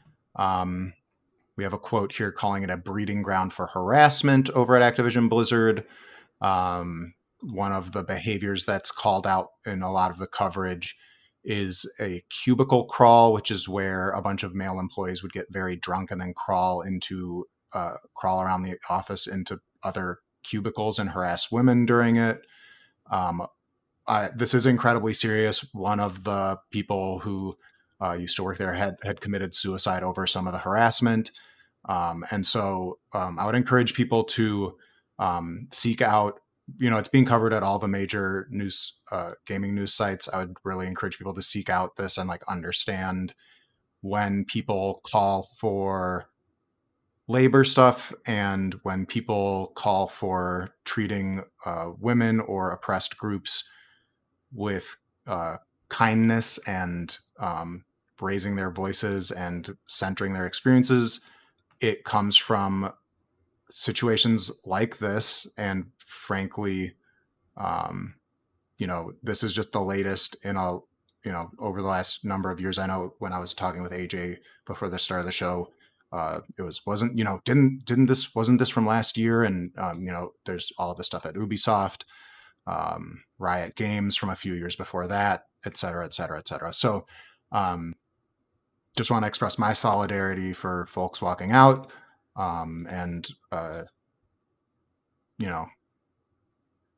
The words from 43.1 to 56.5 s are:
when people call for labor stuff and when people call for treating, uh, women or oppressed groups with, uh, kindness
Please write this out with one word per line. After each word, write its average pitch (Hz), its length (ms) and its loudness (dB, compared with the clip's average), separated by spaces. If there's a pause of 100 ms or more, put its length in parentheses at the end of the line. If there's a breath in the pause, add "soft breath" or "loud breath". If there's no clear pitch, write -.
when 101 440 -2
people 98 600 -4
call 98 400 2
for 95 840 -2 (1000)
labor 131 360 8
stuff 127 480 6 (140)
and 98 560 0
when 95 240 -2
people 98 720 -2
call 98 320 0
for 90 640 -4 (100)
treating, 98 580 -2 (220)
uh, 85 340 -6
women 113 420 2
or 95 320 -2
oppressed - 440 -2
groups - 540 -4 (840 soft breath)
with, 101 440 -6 (320)
uh, 85 280 -6 (320)
kindness 113 800 2